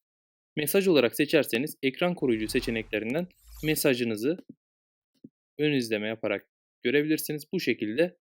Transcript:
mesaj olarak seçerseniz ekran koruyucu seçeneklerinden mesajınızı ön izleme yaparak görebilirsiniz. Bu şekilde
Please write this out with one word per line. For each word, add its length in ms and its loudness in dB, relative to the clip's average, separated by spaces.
mesaj 320 0
olarak 280 4
seçerseniz 680 0
ekran 320 0
koruyucu 320 0
seçeneklerinden 800 -2
mesajınızı 720 0
ön 160 0
izleme 340 0
yaparak 420 -4
görebilirsiniz. 720 0
Bu 60 -2
şekilde 640 -2